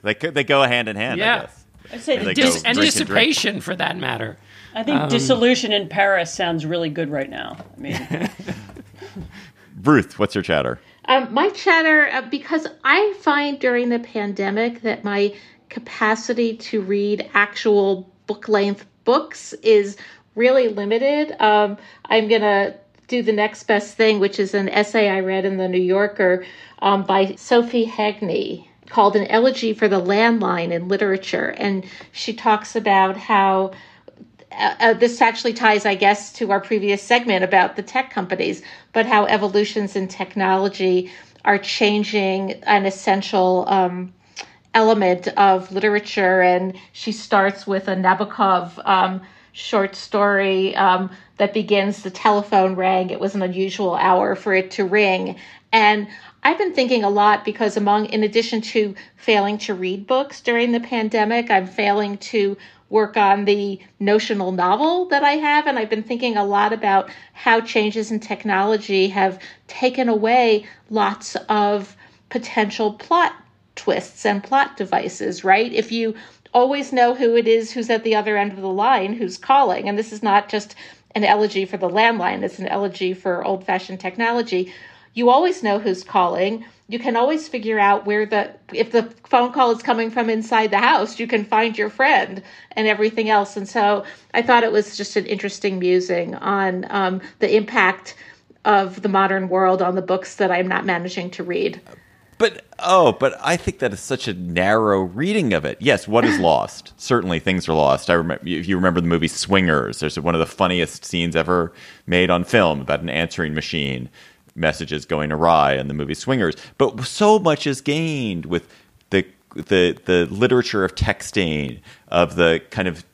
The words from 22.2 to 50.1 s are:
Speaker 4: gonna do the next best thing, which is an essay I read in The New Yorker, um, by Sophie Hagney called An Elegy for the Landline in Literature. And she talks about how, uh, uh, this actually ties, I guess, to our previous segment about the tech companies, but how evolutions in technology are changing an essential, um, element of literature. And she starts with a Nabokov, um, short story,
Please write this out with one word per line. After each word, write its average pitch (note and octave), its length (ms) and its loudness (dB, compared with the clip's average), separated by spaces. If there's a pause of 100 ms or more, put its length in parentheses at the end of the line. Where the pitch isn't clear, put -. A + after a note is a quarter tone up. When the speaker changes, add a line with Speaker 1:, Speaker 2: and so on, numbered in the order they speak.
Speaker 4:
gonna G#3 480 2 (320)
do B3 140 -2
the A3 120 0
next G#3 300 -2
best G3+ 340 0
thing, A3 220 4
which G3 200 0
is G3 140 -2
an G3 160 0
essay G#3 400 0
I F#3+ 100 0
read F#3+ 260 -2
in G3 120 -2
The F#3 100 -2
New F3+ 140 0
Yorker, F#3 640 0 (340)
um, G3 240 2
by G3 320 0
Sophie A#3+ 500 2
Hagney G#3 800 -4 (240)
called G3+ 260 4
An G3+ 120 2
Elegy A#3 460 2
for G#3+ 140 0
the F#3+ 140 2
Landline F#3+ 680 0
in E3+ 160 -4
Literature. F#3+ 680 -2
And G3 260 -2 (280)
she - 220 -10
talks G#3+ 420 -2
about F#3+ 420 2
how, F#3+ 540 2 (800)
uh, G#3+ 280 -2
uh, A3+ 140 4
this A#3 280 2
actually A3+ 320 0
ties, G#3+ 320 2
I F#3+ 100 2
guess, G3+ 380 2
to G#3 180 -4
our G3 100 2
previous G3+ 400 -2
segment A#3+ 420 2
about F#3 320 2
the G#3 80 -8
tech B3+ 280 -4
companies, F#3 500 -4 (320)
but A3+ 120 2
how G#3+ 200 4
evolutions G#3 680 0
in F#3+ 120 -4
technology F#3+ 1040 0 (340)
are G3+ 120 2
changing G3+ 960 0 (100)
an G3+ 220 2
essential, F#3+ 840 0
um, F3+ 460 0 (600)
element G#3 540 4 (100)
of F#3+ 340 4
literature. G3 680 0
And F3+ 320 2 (200)
she - 180 -8
starts G3 560 0
with G3 200 -2
a F#3+ 80 -2
Nabokov, F#3 920 0
um, F#3 340 2 (300)
short G3 440 -2
story, G3 800 0